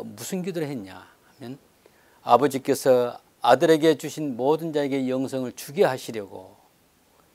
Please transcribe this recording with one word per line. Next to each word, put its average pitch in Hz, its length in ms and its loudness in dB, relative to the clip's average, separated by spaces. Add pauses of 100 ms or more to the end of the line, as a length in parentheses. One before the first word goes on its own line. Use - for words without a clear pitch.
무슨 113 380 -10
기도를 170 260 -6
했냐 95 400 -12 (300)
하면, 123 220 -16 (640)
아버지께서 123 960 2 (220)
아들에게 151 560 6
주신 147 400 -6
모든 156 360 0
자에게 139 360 -2
영생을 131 420 -4
주게 147 320 -2
하시려고 101 720 -6 (800)